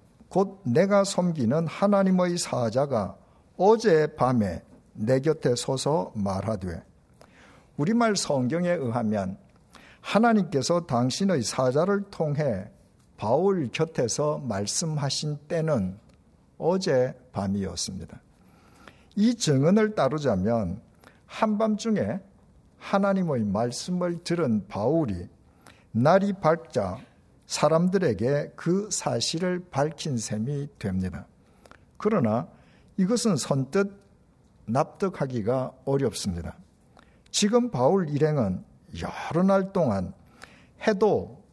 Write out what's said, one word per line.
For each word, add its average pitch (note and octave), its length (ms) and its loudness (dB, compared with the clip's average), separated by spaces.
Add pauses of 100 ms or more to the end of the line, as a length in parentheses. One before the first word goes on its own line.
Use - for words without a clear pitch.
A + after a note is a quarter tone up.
(300)
곧 G3 340 0
내가 G3 400 4
섬기는 E3 640 0
하나님의 F#3 720 2
사자가 B2 760 0 (420)
어젯밤에 D3+ 1040 2 (300)
내 B2 260 0
곁에 D3 360 0
서서 C#3+ 600 -2
말하되." F#2+ 680 -4 (920)
우리말 A3 400 2
성경에 D3+ 540 -2
의하면 A2+ 680 -2 (640)
하나님께서 F3 840 2
당신의 C3 560 0
사자를 D3+ 680 0
통해 C#3 580 -2 (480)
바울 D#3+ 540 0
곁에서 D3+ 680 -2
말씀하신 C#3+ 1080 -4
때는 C#3 500 -2 (640)
어젯밤이었습니다. G2+ 1600 -2 (920)
이 A3+ 200 4
증언을 F#3+ 600 4
따르자면 A#2 840 0 (440)
한밤중에 G#3 960 -2 (580)
하나님의 F#3+ 680 0
말씀을 E3+ 800 -2
들은 C3+ 440 0
바울이 A2+ 600 -2 (640)
날이 F#3 420 4
밝자 D#3 680 0 (480)
사람들에게 D#3 1080 2
그 G3 360 -2
사실을 E3+ 800 -2
밝힌 D3 460 -2
셈이 C#3 500 -4 (100)
됩니다. F#2 480 -4 (720)
그러나 D3 500 0 (500)
이것은 G3+ 400 2
선뜻 D#3+ 640 -2 (680)
납득하기가 C3 1040 -2 (140)
어렵습니다. G2+ 720 -2 (760)
지금 A#3+ 400 2
바울 D#3+ 380 2
일행은 C#3+ 540 0 (380)
여러 - 400 -4
날 G3 320 2
동안 G2+ 400 0 (720)
해도 F#3 680 0